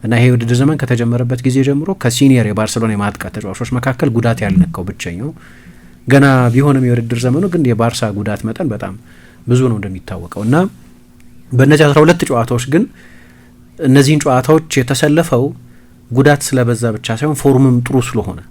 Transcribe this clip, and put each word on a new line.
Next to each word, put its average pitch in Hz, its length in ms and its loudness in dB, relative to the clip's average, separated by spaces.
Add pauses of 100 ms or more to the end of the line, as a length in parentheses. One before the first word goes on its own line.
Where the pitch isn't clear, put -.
እና 117 100 -2
ይሄ 120 140 2
ውድድር 120 280 0
ዘመን 139 220 0
ከተጀመረበት 120 640 -2
ጊዜ 127 220 -2
ጀምሮ 143 320 -2
ከሲኒየር 123 520 2
የባርሰሎና 107 440 -2
የማጥቃት 101 420 -6
ተጫዋቾች 104 400 -10
መካከል 131 360 -2
ጉዳት 117 300 0
ያልነካው 92 440 0
ብቸኛው 92 460 -10 (800)
ገና 139 180 4 (240)
ቢሆንም 135 360 2
የውድድር 117 340 -2
ዘመኑ 131 300 0
ግን 170 160 -2
የባርሳ 117 480 0
ጉዳት 101 300 -6
መጠን 113 260 -6
በጣም 101 240 -8 (540)
ብዙ 123 200 2
ነው 113 100 -2
እንደሚታወቀው 92 680 -12
እና 123 140 2 (960)
በእነዚህ 143 340 4
አስራ 143 140 4
ሁለት 170 240 4
ጨዋታዎች 120 460 -2
ግን 170 140 0 (960)
እነዚህን 143 420 4
ጨዋታዎች 151 540 2
የተሰለፈው 143 680 0 (640)
ጉዳት 139 320 4
ስለበዛ 120 480 -2
ብቻ 107 220 -8
ሳይሆን 143 240 -4
ፎርምም 131 440 4
ጥሩ 127 200 -4
ስለሆነ 95 380 -6 (120)